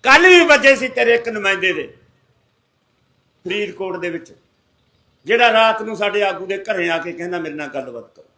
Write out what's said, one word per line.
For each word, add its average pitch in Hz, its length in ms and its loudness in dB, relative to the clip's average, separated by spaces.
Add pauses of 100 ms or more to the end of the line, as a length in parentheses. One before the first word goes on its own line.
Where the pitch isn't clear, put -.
ਕੱਲ੍ਹ 311 260 6
ਵੀ 349 160 8
ਵੱਜੇ 277 320 6
ਸੀ 254 120 -6
ਤੇਰੇ 240 260 0
ਇੱਕ 233 140 -2
ਨੁਮਾਇੰਦੇ 196 440 -2
ਦੇ - 240 -10 (1500)
ਫਰੀਦਕੋਟ 190 520 -6
ਦੇ 175 140 -6
ਵਿੱਚ, 165 240 -14 (920)
ਜਿਹੜਾ 233 280 2
ਰਾਤ 220 300 2
ਨੂੰ 214 140 -8
ਸਾਡੇ 202 260 -2
ਆਗੂ 190 240 -4
ਦੇ 196 120 -6
ਘਰੇ 190 320 -4
ਆ 165 80 -2
ਕੇ 170 140 -8
ਕਹਿੰਦਾ, 175 260 -8
"ਮੇਰੇ 156 160 -8
ਨਾਲ 147 140 -10
ਗੱਲਬਾਤ 127 460 -12
ਕਰੋ।" - 220 -20